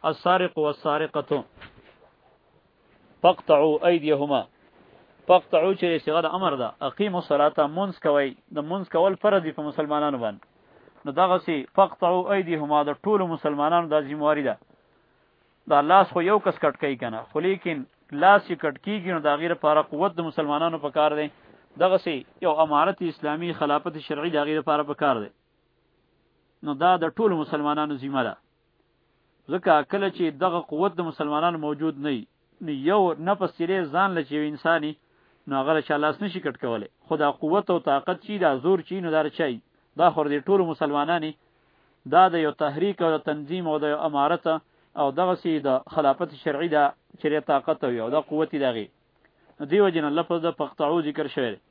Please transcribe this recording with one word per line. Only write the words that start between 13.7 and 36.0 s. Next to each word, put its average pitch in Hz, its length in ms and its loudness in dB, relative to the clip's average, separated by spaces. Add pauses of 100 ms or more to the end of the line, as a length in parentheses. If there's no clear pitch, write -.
دا 151 120 2
ذمهواري 147 420 -2
ده. 117 140 -2 (1120)
دا 143 120 6
لاس 180 300 6
خو 180 120 0
یو 202 160 2
کس 196 200 -2
کټ 143 180 0
کوي 139 200 -4
که 120 140 -8
نه، 110 120 -8
خو - 180 -6
لیکن 180 360 -2 (360)
لاس 185 300 6
چې 175 120 -6
کټ 147 300 -4
کېږي، 196 280 -4
نو 165 80 -2
د 147 120 0
هغې 156 180 -2
لپاره 156 320 2
قوت 160 320 -2
د 170 60 -6
مسلمانانو 160 580 -2
په 147 120 -6
کار 151 260 2
دی. 151 120 -4 (480)
دغسې 175 680 -2
یو 165 160 2
امارت 156 420 2
اسلامي، 160 500 -6
خلافت 147 460 -2
شرعي 151 320 -6
د 156 60 -2
هغې 147 220 0
لپاره 147 240 -2
په 147 120 -4
کار 139 280 0
دی. 101 80 -12 (1300)
نو 147 120 -6
دا 170 220 4
د 165 120 0
ټولو 214 280 2
مسلمانانو 151 600 -2
ذمه 135 260 -4
ده. 110 120 -2 (1120)
ځکه 180 240 0 (100)
کله 196 280 -2
چې 175 140 -4 (120)
دغه 175 240 0
قوت 170 340 -2
د 170 60 -6
مسلمانانو 160 580 -2
موجود 151 400 -4
نه 143 120 -4
وي، 117 120 -4 (380)
نو 160 100 -8
یو 151 300 0 (140)
نفس 185 360 -2
چې - 160 -6
دی 190 180 -2
ځان 170 300 0
له 165 80 -2
چې 135 100 -8
یو 151 160 -2
انسان 160 340 0
وي، 151 100 -6 (540)
نو 143 100 -8
هغه 139 160 0
له 156 80 2
چا 147 160 -2
لاس 151 260 -2